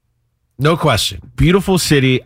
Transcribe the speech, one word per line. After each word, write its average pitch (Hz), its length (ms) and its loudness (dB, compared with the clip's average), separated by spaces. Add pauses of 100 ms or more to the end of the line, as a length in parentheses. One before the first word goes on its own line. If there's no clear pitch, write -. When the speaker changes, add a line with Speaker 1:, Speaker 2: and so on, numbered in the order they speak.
(600)
Speaker 1:
No 156 180 0
question. - 580 -4
Speaker 2:
Beautiful 180 420 2
city. 131 480 0